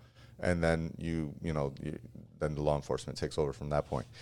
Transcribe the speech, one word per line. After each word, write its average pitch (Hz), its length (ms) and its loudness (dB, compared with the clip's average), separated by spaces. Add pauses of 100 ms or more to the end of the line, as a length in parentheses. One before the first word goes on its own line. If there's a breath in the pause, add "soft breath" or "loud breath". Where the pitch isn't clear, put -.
(420 soft breath)
and 87 200 2
then 82 360 4
you, 80 440 -2
you 82 120 0
know, 71 280 0
you, - 160 -6 (420)
then 76 160 2
the 73 60 0
law 76 140 6
enforcement 69 420 -2
takes 76 200 -2
over 73 160 2
from 73 160 -6
that 73 180 4
point. 62 180 -2 (160 loud breath)